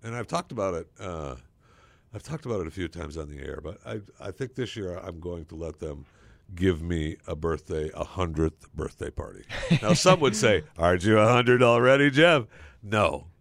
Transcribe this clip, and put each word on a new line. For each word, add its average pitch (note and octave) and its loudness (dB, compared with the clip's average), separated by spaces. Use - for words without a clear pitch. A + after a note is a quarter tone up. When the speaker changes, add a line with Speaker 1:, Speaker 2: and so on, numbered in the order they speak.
Speaker 1:
and A2+ -10
I've A#2+ -8
talked E3+ -6
about G2 -2
it, E2 -8
uh, D#2+ -8
I've G#2+ -14
talked D3+ -12
about A2 -4
it E2 -6
a D#2+ -12
few F2+ -6
times D#2 -12
on D#2 -8
the D2 -14
air, C#2 -10
but - -12
I, A2+ -10
I F#2+ -10
think B2+ -10
this B2 -8
year F#2 -8
I'm F2+ -12
going E2+ -10
to E2 -16
let D#2+ -10
them D2 -10
give F2 0
me E2 -4
a E2+ -8
birthday, D#2 -4
a D#2+ -6
hundredth D#2+ -4
birthday - -8
party. - -12
Now, A2 4
some F#3 6
would B2 4
say, G#2+ 2
Speaker 2:
<laughs> - -20
Speaker 1:
"Aren't F2 2
you G#2+ 6
a G#2+ 6
hundred B2 4
already, B2+ 6
Jeff?" D3+ 4
No, G2+ 0